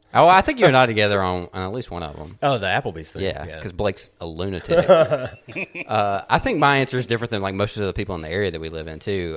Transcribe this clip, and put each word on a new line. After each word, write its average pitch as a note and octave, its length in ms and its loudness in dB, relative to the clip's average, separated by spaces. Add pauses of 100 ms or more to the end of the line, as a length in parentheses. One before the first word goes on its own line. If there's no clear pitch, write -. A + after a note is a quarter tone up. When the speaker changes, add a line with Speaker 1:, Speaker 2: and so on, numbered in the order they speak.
(140)
Speaker 1:
Oh, C3+ 120 8
I F#3 140 8
think C4+ 180 0
you A3 60 4
and D3 120 6
I B2+ 100 6
together G#2 340 2
on, F2+ 320 -2
on F#2 100 -6
at F#2+ 120 -6
least B2+ 160 -10
one F2 120 -8
of D2+ 160 -10
'em. D#2 240 -14
Speaker 2:
Oh, C#3 140 2
the F#2+ 100 -2
Applebee's F#2+ 460 -4
thing. F#2+ 120 -6
Speaker 1:
Yeah, D2+ 200 -4
Speaker 2:
Yeah. D#2+ 160 -12
Speaker 1:
'cause F2+ 140 -10
Blake's G2 360 -4 (120)
a F2 40 -8
lunatic. F#2 600 0
Speaker 2:
<laughs> D#3 960 0
Speaker 1:
Uh, G2+ 440 0
I D3 80 4
think A#3 200 -2
my C#3+ 200 4
answer B2+ 200 0
is B2 80 -4
different A#2 240 -4
than, G2+ 120 -4
like, G2 120 -4
most G2+ 220 -2
of G#2 100 -4
the F#2 60 -2
people G2 220 -6
in D#2+ 80 -6
the D#2 80 -8
area F#2+ 200 0
that D#2+ 100 -6
we D#2+ 100 -8
live D#2+ 180 -10
in, D#2 120 -12
too. F2+ 360 -4